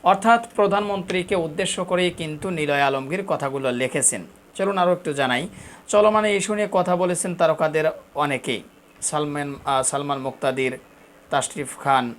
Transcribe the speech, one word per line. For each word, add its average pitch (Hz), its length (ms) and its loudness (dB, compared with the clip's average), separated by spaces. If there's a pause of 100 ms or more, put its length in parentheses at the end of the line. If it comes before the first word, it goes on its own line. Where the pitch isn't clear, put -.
অর্থাৎ 226 500 4
প্রধানমন্ত্রীকে 196 800 0
উদ্দেশ্য 180 480 -2
করেই 180 280 0
কিন্তু 151 380 -8
নিলয় 147 320 0
আলমগীর 139 460 0
কথাগুলো 139 440 -2
লিখেছেন। 123 520 0 (320)
চলুন 196 220 0
আরও 180 160 4
একটু 170 200 -4
জানাই। 135 340 0 (400)
চলমান 214 380 4
এই 202 120 2
ইস্যু 202 180 -2
নিয়ে 208 160 0
কথা 180 240 2
বলেছেন 180 400 -2
তারকাদের 156 500 2 (300)
অনেকেই। 135 480 -2 (380)
সালমান, 147 540 -4 (100)
আহ, 135 180 2
সালমান 143 360 -2
মুক্তাদির, 131 580 -2 (520)
তাশরিফ 139 480 -4
খান 127 420 0